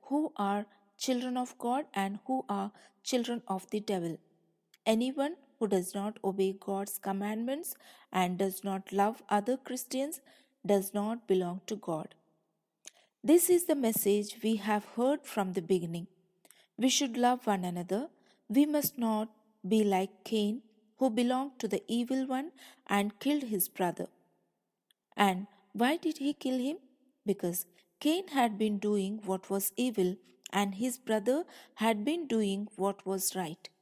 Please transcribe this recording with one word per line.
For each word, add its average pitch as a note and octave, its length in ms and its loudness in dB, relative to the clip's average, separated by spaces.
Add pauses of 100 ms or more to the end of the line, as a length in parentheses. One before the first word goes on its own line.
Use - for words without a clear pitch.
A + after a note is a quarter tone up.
who D4+ 340 0
are G3+ 300 0 (300)
children B3 380 -2
of B3 220 -4
God B3 260 -2 (100)
and G3 320 -2
who C4 220 -2
are G3+ 240 -4 (320)
children A#3+ 460 -2
of F#3+ 200 -6
the G#3+ 120 -2
devil. E3+ 360 -4 (680)
Anyone C4 500 0 (240)
who A3+ 80 0
does F#3 260 0
not G#3 300 -6
obey F#3+ 340 0
God's G3 400 -6
commandments A3 760 -4 (380)
and F3+ 240 0
does G3 260 -2
not F#3+ 300 -6
love G3+ 340 2
other G#3 300 2
Christians C4 640 -6 (440)
does G3 280 2
not G#3+ 340 -4
belong F#3 400 0
to G#3+ 80 -6
God. D#3+ 400 -6 (1040)
This E4+ 280 6
is F4 160 6
the D#4 100 4
message G#3 680 2
we A3 140 2
have G#3 300 0 (100)
heard C4+ 300 0
from F#3 260 -2
the F#3 100 -2
beginning. E3+ 460 0 (680)
We A#3 100 2
should B3 300 2
love B3 280 4
one F#3+ 200 0
another. F3+ 420 -2 (400)
We C4+ 180 6
must D4 320 0
not A3 300 0 (400)
be A3 160 6
like G3 400 0
Cain, G#3+ 380 0 (360)
who C4 120 4
belonged B3+ 500 0
to A3+ 80 -2
the G3 220 -2
evil B3 360 0
one C#4 260 -4 (360)
and G3+ 320 0
killed C#4+ 240 0
his G#3+ 240 -2
brother. F3 400 -2 (1080)
And G3 300 4 (260)
why B3+ 240 2
did D#4+ 220 -4
he C#4+ 140 -2
kill B3+ 240 -2
him? C#4 200 -2 (480)
Because F#3 400 -2 (340)
Cain F4+ 300 0
had A#3+ 280 2
been G#3 200 0
doing G#3 480 0
what F#3 240 -4
was G3 260 -2
evil G#3 400 0 (380)
and G3 220 0
his A#3+ 220 -4
brother A3+ 460 0 (320)
had G#3+ 300 2
been D#4+ 220 -2
doing G#3 480 0
what F#3+ 300 -2
was F#3+ 300 -2
right. E3+ 320 -6 (140)